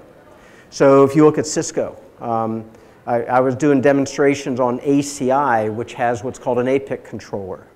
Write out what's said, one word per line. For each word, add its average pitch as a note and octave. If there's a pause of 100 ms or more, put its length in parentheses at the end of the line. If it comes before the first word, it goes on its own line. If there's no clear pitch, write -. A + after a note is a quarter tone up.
(720)
So C#3
if C3+
you D#3
look D3+
at D3+
Cisco, C#3 (240)
um, A2+ (400)
I, A#2+
I B2
was B2+
doing C#3+
demonstrations C#3
on B2
A C#3+
C C#3
I, B2+
which A2+
has A#2+
what's B2+
called B2
an B2
apic C3+
controller. G2+